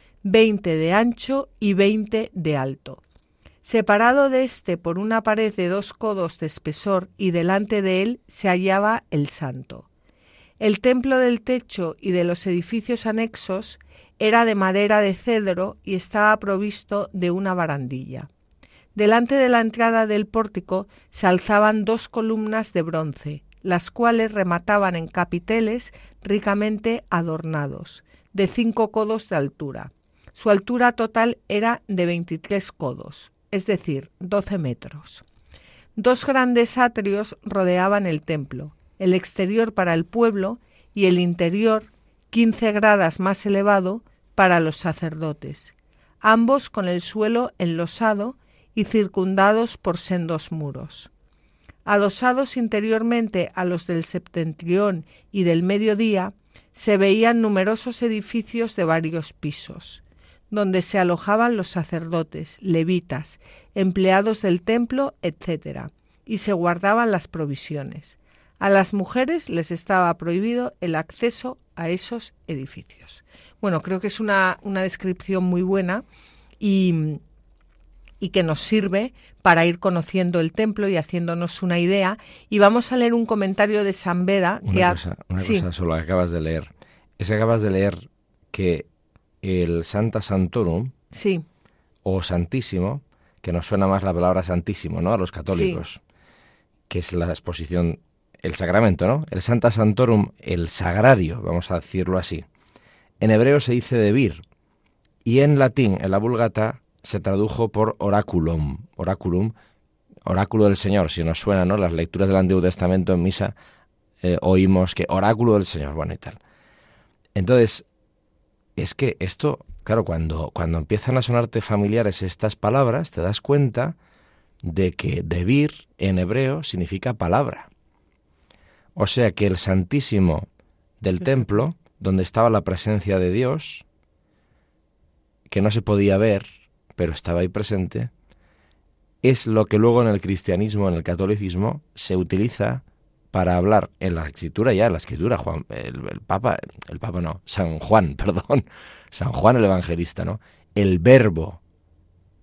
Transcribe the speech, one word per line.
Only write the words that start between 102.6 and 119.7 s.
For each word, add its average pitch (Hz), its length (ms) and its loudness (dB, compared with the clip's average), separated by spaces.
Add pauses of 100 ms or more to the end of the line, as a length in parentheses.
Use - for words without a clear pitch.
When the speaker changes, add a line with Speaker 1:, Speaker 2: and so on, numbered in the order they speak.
Speaker 2:
En 110 120 4
hebreo 127 300 6
se 131 120 -2
dice 123 220 -2
Debir, 104 460 2 (800)
y 117 160 4
en 143 200 6
latín, 120 420 2
en 95 100 -2
la 98 60 2
Vulgata, 113 640 -2 (220)
se - 180 -8
tradujo 107 480 0
por 107 300 0
oraculum, 82 800 0 (180)
oraculum, 90 560 -2 (720)
oráculo 101 400 2
del 98 100 4
Señor, 95 360 0
si 85 120 -4
nos 80 160 -2
suena, 98 240 2
¿no? 95 140 2
Las 87 160 0
lecturas 85 340 -2
del 98 100 4
Antiguo 92 240 4
Testamento 90 520 2
en 87 100 2
misa, 98 320 -2 (640)
eh, 90 200 0
oímos 92 540 4
que - 120 -2
oráculo 107 460 2
del 101 120 2
Señor, 73 280 -6
bueno, 80 200 -6
y 85 40 -12
tal. - 180 -16 (1000)
Entonces, 110 520 4 (920)
es - 200 -4
que 127 240 -2
esto, 139 460 -4 (180)